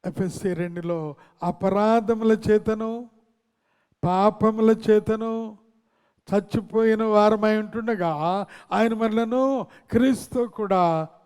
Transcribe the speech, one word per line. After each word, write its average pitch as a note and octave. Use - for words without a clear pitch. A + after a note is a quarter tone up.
ఎఫ్ఎస్సి F#3
రెండులో, E3+
"అపరాధముల G#3+
చేతను A3
పాపముల G#3+
చేతను A3
చచ్చిపోయిన A3
వారమై G#3+
ఉంటుండగా G3
ఆయన A3
మనలను A3+
క్రీస్తు B3
కూడా F3+